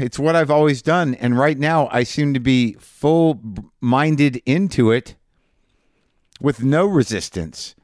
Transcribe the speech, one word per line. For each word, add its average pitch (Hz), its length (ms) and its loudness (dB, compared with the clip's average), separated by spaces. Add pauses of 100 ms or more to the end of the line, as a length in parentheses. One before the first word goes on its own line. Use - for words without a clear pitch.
It's 123 180 -6
what 156 160 0
I've 160 160 2
always 151 300 2
done. 160 340 0
And 123 240 0
right 143 200 0
now, 151 340 0
I 123 100 0
seem 143 320 -2
to 131 60 -2
be 123 340 0
full-minded 139 1700 -2
into 143 440 2
it 120 260 -2 (1200)
with 135 240 -2
no 151 220 2
resistance 101 960 -4